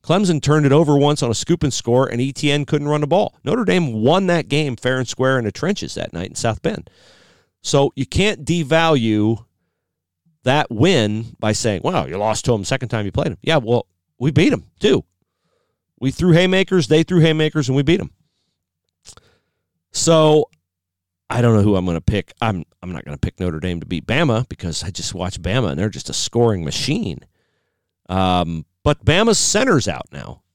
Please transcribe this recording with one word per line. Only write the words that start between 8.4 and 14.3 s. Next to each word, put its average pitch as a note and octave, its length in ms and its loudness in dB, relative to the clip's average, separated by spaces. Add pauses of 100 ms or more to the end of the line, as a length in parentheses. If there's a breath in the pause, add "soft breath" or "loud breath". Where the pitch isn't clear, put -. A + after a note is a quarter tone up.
devalue C3 960 2 (1000)
that C#3 260 0
win A#2 680 0
by A2 140 -2
saying, G#2 320 -2
"Wow, C#3 220 -2
you D2+ 100 -10
lost G#2 300 -2
to B2+ 80 2
'em G2+ 100 -2
second C3 240 -4
time G#2+ 160 -4
you F#2+ 80 -6
played D3+ 200 -4
'em." - 100 -12
Yeah, D#3+ 160 0
well, A#2 280 0 (320)
we C3 120 -2